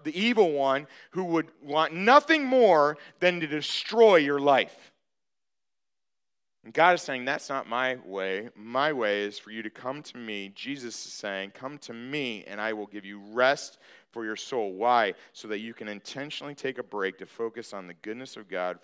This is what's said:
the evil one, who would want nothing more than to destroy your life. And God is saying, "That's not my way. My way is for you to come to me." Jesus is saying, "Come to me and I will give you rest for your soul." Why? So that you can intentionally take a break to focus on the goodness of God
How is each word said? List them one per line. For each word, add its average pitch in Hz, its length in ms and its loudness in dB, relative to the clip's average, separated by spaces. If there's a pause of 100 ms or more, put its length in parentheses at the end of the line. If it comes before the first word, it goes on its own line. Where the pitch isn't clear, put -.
the 156 160 -6
evil 214 340 4
one, 139 340 0 (240)
who 185 120 -4
would 165 280 -2 (100)
want 147 320 0
nothing 277 520 6
more 185 520 6 (220)
than 180 220 2
to 160 60 -6
destroy 196 680 4
your 143 240 6
life. 139 500 2 (1800)
And 113 80 -20
God 175 220 6
is 165 60 -6
saying, 127 240 -6
"That's 139 240 -6
not 135 180 -6
my 127 380 -2
way. 95 500 -4
My 127 380 -2
way 104 300 0
is 104 140 -8
for - 140 -18
you 110 120 -12
to 107 60 -8
come 131 320 -10
to - 160 -18
me." 104 380 -10
Jesus 123 500 -12
is - 60 -16
saying, 98 400 -8
"Come 139 280 -14
to - 120 -18
me 120 560 -8
and 101 140 -12
I 110 100 -4
will 107 160 -8
give 101 160 -14
you 101 160 -16 (140)
rest 131 460 0 (320)
for 117 120 -10
your 110 140 -6
soul." 110 340 -4
Why? 107 440 2 (180)
So - 160 -16
that 104 100 -6
you 113 140 -12
can 107 160 -14
intentionally 143 640 -12
take 131 220 -8
a 123 60 -8
break 95 340 -6
to 92 80 -14
focus 113 480 -10
on 95 140 -12
the 87 80 -16
goodness 113 420 -14
of 104 100 -20
God 90 360 -6